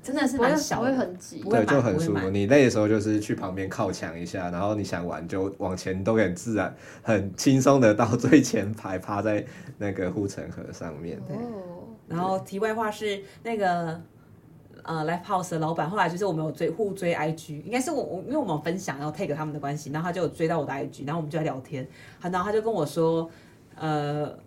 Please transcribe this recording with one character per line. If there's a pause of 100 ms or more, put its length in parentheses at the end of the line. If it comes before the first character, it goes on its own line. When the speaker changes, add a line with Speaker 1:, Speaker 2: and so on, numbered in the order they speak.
Speaker 1:
真
的
是
蛮
小
的。
Speaker 2:
不
会，
不
会
很
挤。
Speaker 1:
不
会
满，
Speaker 3:
对，
就
很
舒
服。
Speaker 1:
不
会
满。
Speaker 3:
你
累
的
时
候
就
是
去
旁
边
靠
墙
一
下，
然
后
你
想
玩
就
往
前
都
很
自
然， (300)
很
轻
松
的
到 (100)
最
前
排，
趴
在 (320)
那
个
护
城
河
上
面。
Speaker 1:
对。
Speaker 2:
哦。 (240)
Speaker 1:
然
后
题
外
话
是， (220)
那
个， (840)
呃，
live
house
的
老
板，
后
来
就
是
我
们
有
追，
互
追
I
G，
应
该
是
我，
我，
因
为
我
们
有
分
享，
然
后
tag
他
们
的
关
系，
然
后
他
就
有
追
到
我
的
I
G，
然
后
我
们
就
在
聊
天， (360)
他，
然
后
他
就
跟
我
说， (460)
呃， (140)